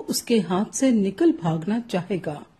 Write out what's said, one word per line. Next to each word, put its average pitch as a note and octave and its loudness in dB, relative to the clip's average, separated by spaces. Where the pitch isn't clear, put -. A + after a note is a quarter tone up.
उसके - 0
हाथ F#3 -2
से C4+ 2
निकल A3 4
भागना E3+ -2
चाहेगा। E3+ -4